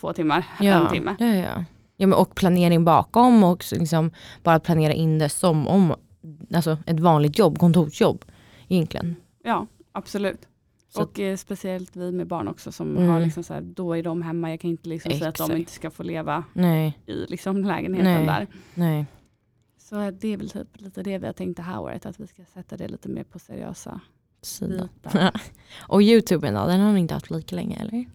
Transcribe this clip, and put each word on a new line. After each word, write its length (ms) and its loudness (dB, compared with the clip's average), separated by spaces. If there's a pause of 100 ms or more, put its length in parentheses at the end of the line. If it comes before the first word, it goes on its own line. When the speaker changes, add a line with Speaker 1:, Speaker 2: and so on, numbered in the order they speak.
Speaker 1:
två 120 -6
timmar, 320 0 (160)
Speaker 2:
Ja. 260 6
Speaker 1:
en 60 0
timme. 260 -4
Speaker 2:
Ja, 80 0
ja. 380 0 (320)
Ja, 100 2
men 120 6
och 160 2
planering 500 4
bakom 600 6
och 200 2
så 120 -6
liksom 340 0 (320)
bara 180 4
planera 320 2
in 260 2
det 100 0
som 400 0
om, 260 4 (600)
alltså, 320 0
ett 140 -2
vanligt 380 4
jobb, 200 4
kontorsjobb 640 2 (440)
egentligen. 480 -2 (280)
Speaker 1:
Ja, 220 -4 (260)
absolut. 560 -8 (400)
Speaker 2:
Så 140 -4
Speaker 1:
Och, 180 -8
eh, 160 -4
speciellt 600 -10
vi 160 -8
med 140 -4
barn 220 -6
också 240 -12
som 240 -6
Speaker 2:
Mm. 120 4
Speaker 1:
har 120 4
liksom 220 -2
så 120 -14
här, 60 -10
då 360 -8
är 60 -4
de 200 -6
hemma. 280 -6
Jag 100 -10
kan 100 -6
inte 180 -8
liksom 240 -8
säga 160 -4
att 60 -8
de 80 -8
Speaker 2:
Exakt. 160 -2
Speaker 1:
inte 140 -8
ska 180 -14
få 120 -16
leva 500 -6
Speaker 2:
Nej. 540 0
Speaker 1:
i 220 -8
liksom 360 -4
lägenheten 500 0
Speaker 2:
Nej. 120 2
Speaker 1:
där. 200 -2 (280)
Speaker 2:
Nej. 320 -2 (720)
Speaker 1:
Så 320 -8
det 220 -8
är 40 -6
väl 140 -12
typ 180 -14 (120)
lite 220 -14
det 160 -6
vi 80 -10
har 60 -6
tänkt 240 -8
det 60 -12
här 180 -10
året, 260 -12
att 140 -16
vi 60 -16
ska 160 -20 (120)
sätta 220 -16
det 120 -12
lite 200 -14
mer 160 -10
på 140 -20
seriösa 600 -16 (420)
Speaker 2:
Sida. 460 -8 (140)
Speaker 1:
bitar. 280 0 (300)
Speaker 2:
<laughs> 280 -20
Och 140 6
YouTuben 520 4
då, 120 0
den 140 2
har 120 4
ni 80 4
inte 140 -2
haft 160 -8
lika 260 -8
länge, 240 -6
eller? 240 -6 (100)